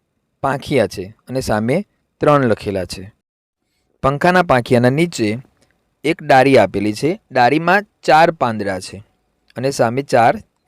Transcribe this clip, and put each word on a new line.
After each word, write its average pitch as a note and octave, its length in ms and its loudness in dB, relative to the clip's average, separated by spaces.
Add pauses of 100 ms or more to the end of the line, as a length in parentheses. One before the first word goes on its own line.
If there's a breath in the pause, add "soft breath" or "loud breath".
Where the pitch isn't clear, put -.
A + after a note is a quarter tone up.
(400)
પાંખિયા C3+ 460 -2
છે F#2+ 300 -12 (120)
અને C3 120 -6
સામે B2 460 -2 (340)
ત્રણ D3 240 2
લખેલા G2+ 400 -4
છે. F#2+ 280 -16 (880)
પંખાના F3 400 0
પાંખિયાના B2 480 2
નીચે C3 480 -2 (680)
એક D#3+ 180 -2
ડાળી C3+ 360 4
આપેલી G2+ 340 0
છે. D3 280 -4 (120)
ડાળીમાં E3 540 0 (160)
ચાર E3 280 4
પાંદડા G#2+ 500 -4
છે F#2+ 220 -16 (540)
અને B2+ 140 -4
સામે B2+ 320 -2
ચાર A#2 400 2 (260)